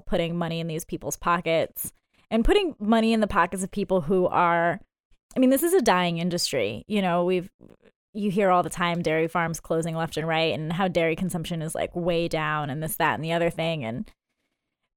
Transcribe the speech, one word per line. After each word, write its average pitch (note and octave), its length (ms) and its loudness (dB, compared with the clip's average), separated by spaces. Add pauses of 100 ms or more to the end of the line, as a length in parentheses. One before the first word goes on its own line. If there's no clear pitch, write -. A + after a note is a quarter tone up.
putting E3+ 280 -2
money E3 240 -4
in E3 60 -6
these D#3 200 -6
people's D3 320 -8
pockets E3 760 0 (400)
and A3+ 120 2
putting F#4+ 360 4
money A3+ 340 2
in A3 60 2
the G#3+ 80 0
pockets F#3 340 0
of F#3+ 80 -4
people F#3+ 320 0
who F3+ 240 2
are, E3+ 540 2 (560)
I - 40 0
mean, B3+ 120 6
this C4+ 100 2
is E4+ 140 2
a E4 80 4
dying F3+ 340 2
industry. E3 680 -2
You G3+ 160 0
know, F3 200 2
we've, F3+ 280 0 (640)
you G#3 160 -2
hear G3 180 2
all F3+ 140 4
the D#3+ 80 -6
time F3 320 -2
dairy D#3+ 240 2
farms E3 320 -2
closing E3 360 -2
left D#3+ 220 -4
and D#3 100 -4
right D#3+ 240 2
and D#3 220 -4
how F#3+ 140 0
dairy E3 280 0
consumption E3+ 460 -4
is, D#3+ 140 -6
like, - 200 -6
way E3+ 320 0
down D3+ 440 -4
and D3+ 100 -6
this, D#3+ 140 -6
that, D3 180 2
and A#2+ 100 -6
the E3 100 -4
other E3+ 180 2
thing. D#3+ 340 -4
And, A#2+ 240 -8 (880)